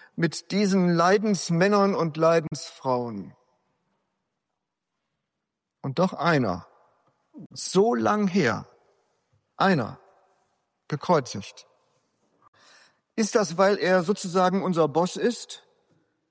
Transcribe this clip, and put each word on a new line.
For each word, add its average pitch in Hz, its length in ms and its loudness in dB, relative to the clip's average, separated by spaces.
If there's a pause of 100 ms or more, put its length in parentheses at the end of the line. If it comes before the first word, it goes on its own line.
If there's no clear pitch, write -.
(160)
mit - 360 -4
diesen 190 380 2
Leidensmännern 196 1040 2
und 156 240 -4
Leidensfrauen. 131 1160 -2 (2500)
Und 135 160 -4
doch 185 140 2
einer, 139 520 0 (840)
so 196 420 0
lang 214 340 0
her, 123 400 -2 (880)
einer, 156 440 0 (880)
gekreuzigt. - 800 -4 (1500)
Ist 220 200 0
das, 170 240 0
weil 196 180 4
er 185 240 2
sozusagen 185 640 0
unser 165 240 2
Boss 165 280 0
ist, - 460 -4 (680)